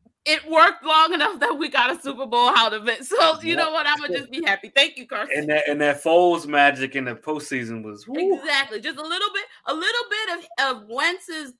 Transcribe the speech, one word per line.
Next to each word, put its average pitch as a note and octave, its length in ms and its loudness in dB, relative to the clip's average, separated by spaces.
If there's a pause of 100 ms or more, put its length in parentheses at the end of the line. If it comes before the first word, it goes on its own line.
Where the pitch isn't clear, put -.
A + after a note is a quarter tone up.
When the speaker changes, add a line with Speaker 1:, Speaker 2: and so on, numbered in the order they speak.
(260)
Speaker 1:
it D4+ 240 2
worked E4 340 4
long D#4+ 280 4
enough F4+ 260 -2
that E4 200 0
we D4+ 100 -4
got B3+ 280 0
a - 60 -12
Super C4+ 240 -8
Bowl A#3+ 300 2
out A3+ 160 4
of G#3+ 160 -6
it. A#3 160 -2
So, D#4+ 380 4
you E4 80 -4
Speaker 2:
Yep. F4 80 0
Speaker 1:
know D#4+ 140 0
what? D#4 140 -2
I'ma D4 220 0
just G#3 220 -6
be C4+ 120 -8
happy. G3+ 320 -2
Thank C#4+ 220 2
you, B3 100 -18
Carson. A3 300 -6
Speaker 2:
And D3+ 140 -2
that, D3+ 180 2
and D3 140 0
that C#3+ 200 2
Foles E3+ 440 4
magic C#3+ 500 2
in C3 80 -4
the A#2+ 100 -6
postseason B2 680 -8
was, G#2 240 -16
woo. E4+ 300 0
Speaker 1:
Exactly. C4+ 420 -2
Just C#4 180 -8
a D4+ 40 -8
little F4+ 320 -4
bit, G4+ 100 -6 (220)
a C#4+ 80 -2
little A4 360 -4
bit G#4 280 -4
of, C4 400 -4
of G#3 100 -20
Wentz's C#4+ 720 -6